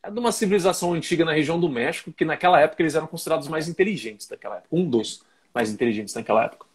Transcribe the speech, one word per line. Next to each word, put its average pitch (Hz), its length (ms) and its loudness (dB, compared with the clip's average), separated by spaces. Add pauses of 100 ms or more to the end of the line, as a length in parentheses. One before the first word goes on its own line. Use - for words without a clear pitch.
É 202 80 -14
de 214 80 -8
uma 233 120 0
civilização 185 640 0
antiga 165 320 0
na 160 80 0
região 156 260 2
do 170 100 2
México, 139 440 -4
que - 120 0
naquela 160 360 6
época 151 220 4
eles 156 120 0
eram 160 120 0
considerados 156 420 -4
mais 160 180 -4
inteligentes 165 600 -4
daquela - 300 -12
época, - 180 -20
um 180 120 2
dos 113 360 -2 (280)
mais 113 180 -2
inteligentes 107 440 -2
naquela 113 300 0
época. - 300 -10